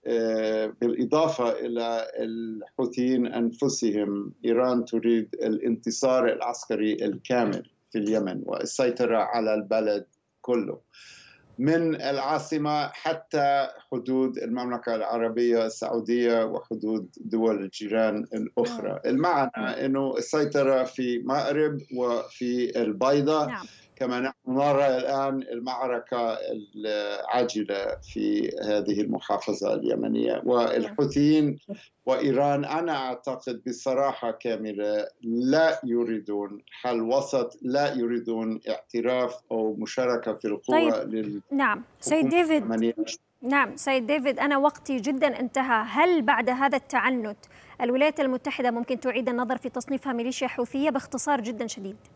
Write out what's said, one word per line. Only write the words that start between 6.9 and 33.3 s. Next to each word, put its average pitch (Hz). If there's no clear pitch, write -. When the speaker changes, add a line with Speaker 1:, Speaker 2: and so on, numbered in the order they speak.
Speaker 1:
الكامل 104
في 113
اليمن 104
والسيطرة -
على 110
البلد 104
كله، 113
من 160
العاصمة 147
حتى 143
حدود 131
المملكة 120
العربية 113
السعودية 117
وحدود 107
دول 110
الجيران 107
الأخرى. -
Speaker 2:
مم. -
Speaker 1:
المعنى 131
أنه 135
السيطرة 139
في 123
مأرب 143
وفي 123
البيضة، 139
Speaker 2:
نعم. 196
Speaker 1:
كما 123
نحن 135
نرى 139
الآن 135
المعركة 120
العاجلة 104
في 107
هذه 104
المحافظة 104
اليمنية. 113
Speaker 2:
مم. -
Speaker 1:
والحوثيين 143
وإيران، 143
أنا 160
أعتقد 127